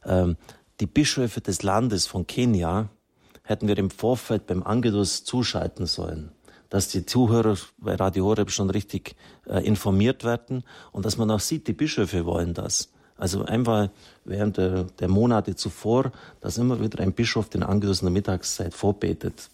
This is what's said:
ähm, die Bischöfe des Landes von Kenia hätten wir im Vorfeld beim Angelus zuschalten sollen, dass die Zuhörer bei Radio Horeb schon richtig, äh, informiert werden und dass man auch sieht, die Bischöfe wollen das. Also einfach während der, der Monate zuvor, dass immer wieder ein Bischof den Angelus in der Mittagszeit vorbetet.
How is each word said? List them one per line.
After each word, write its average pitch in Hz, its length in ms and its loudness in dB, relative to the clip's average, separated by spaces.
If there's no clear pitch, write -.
ähm, 90 320 2
die 104 80 -2
Bischöfe 135 540 2
des 95 200 -4
Landes 101 460 2
von 90 180 -4
Kenia 104 640 0
hätten 107 240 -2
wir 101 100 2
im 95 120 0
Vorfeld 117 580 -2
beim 90 160 -2
Angelus 104 640 0
zuschalten - 600 -2
sollen, 80 460 -6
dass 101 180 0
die 90 180 -4
Zuhörer 113 520 2
bei 95 180 -4
Radio 95 300 0
Horeb 104 240 2
schon 98 200 0
richtig, - 460 -4
äh, 98 200 -2
informiert 104 580 2
werden 120 400 -4
und 98 120 -6
dass 107 120 -2
man 110 120 2
auch 107 120 2
sieht, - 260 -4
die 110 60 -2
Bischöfe 101 520 0
wollen 85 280 -2
das. - 400 -4
Also 95 260 -2
einfach 110 460 2
während 104 320 -2
der, 92 280 2
der 90 220 -4
Monate 101 480 4
zuvor, 117 560 0
dass - 180 -6
immer 120 240 2
wieder 110 220 -2
ein 92 100 2
Bischof 113 360 0
den - 120 -2
Angelus 98 400 0
in - 40 -2
der 90 80 2
Mittagszeit 92 600 -2
vorbetet. - 800 -2